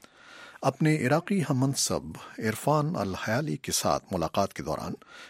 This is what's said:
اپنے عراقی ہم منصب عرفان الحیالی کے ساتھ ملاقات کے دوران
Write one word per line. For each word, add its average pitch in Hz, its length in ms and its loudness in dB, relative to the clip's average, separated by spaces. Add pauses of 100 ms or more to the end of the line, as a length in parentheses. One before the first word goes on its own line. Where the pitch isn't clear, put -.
(640)
اپنے 151 440 4
عراقی 165 440 2
ہم 131 100 4
منصب 131 420 2 (360)
عرفان 147 580 0
الحیالی 110 600 -2
کے - 160 -6
ساتھ - 400 2
ملاقات 92 420 0
کے - 80 -8
دوران 73 300 -4 (360)